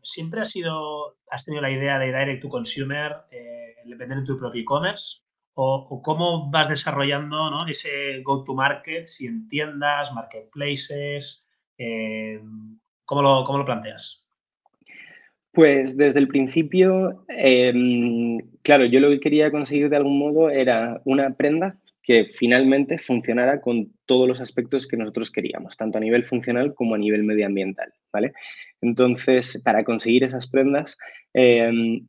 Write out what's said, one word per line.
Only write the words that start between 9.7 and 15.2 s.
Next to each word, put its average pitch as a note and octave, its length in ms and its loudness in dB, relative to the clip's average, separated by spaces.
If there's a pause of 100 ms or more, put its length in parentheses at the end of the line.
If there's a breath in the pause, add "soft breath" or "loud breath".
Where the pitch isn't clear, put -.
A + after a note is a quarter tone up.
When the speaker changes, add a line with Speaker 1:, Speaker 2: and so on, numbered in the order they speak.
Speaker 1:
marketplaces, C#3+ 1400 -10 (300)
em, A2 1000 -10 (260)
cómo C#3+ 180 -2
lo, C3+ 220 4
cómo C3+ 140 -4
lo C#3 60 -4
planteas? A2 580 -10 (1300 loud breath)